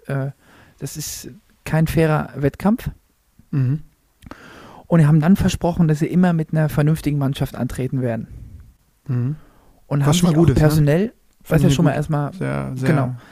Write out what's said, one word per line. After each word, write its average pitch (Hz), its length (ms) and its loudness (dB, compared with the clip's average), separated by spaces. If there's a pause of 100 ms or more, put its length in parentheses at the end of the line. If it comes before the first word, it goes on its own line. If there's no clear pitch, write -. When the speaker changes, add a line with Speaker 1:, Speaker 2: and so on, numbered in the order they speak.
Speaker 1:
Äh, 135 240 -6 (480)
das - 160 -12
ist - 340 -12 (360)
kein 156 220 0
fairer 156 480 0
Wettkampf.“ 147 540 -2 (600)
Speaker 2:
Mhm. 139 300 0 (1040)
Speaker 1:
Und 170 140 2
die 147 80 4
haben 151 140 4
dann 180 140 4
versprochen, 175 520 0
dass 151 120 0
sie 156 80 -2
immer 180 260 2
mit 160 180 -4
einer 156 180 0
vernünftigen 147 480 0
Mannschaft 139 380 -4
antreten 127 460 -4
werden. 117 260 -4 (800)
Speaker 2:
Mhm. 131 300 -4 (500)
Speaker 1:
Und 143 140 -2
Speaker 2:
Was 139 60 0
Speaker 1:
haben 151 60 2
Speaker 2:
schon 175 140 2
mal - 20 4
Speaker 1:
sich 151 80 4
Speaker 2:
gut 165 120 6
Speaker 1:
auch - 20 6
Speaker 2:
ist, 185 40 2
ne? 151 120 6
Speaker 1:
personell, 151 460 2 (280)
was - 60 -20
Speaker 2:
Finde 160 160 2
Speaker 1:
ja 180 60 6
Speaker 2:
ich 139 40 4
Speaker 1:
schon 160 120 2
mal 147 60 4
Speaker 2:
gut. - 60 -2
Speaker 1:
erstmal, 147 360 -2
Speaker 2:
Sehr, 135 420 -6
sehr, 127 140 -2
Speaker 1:
genau, 127 260 0 (160)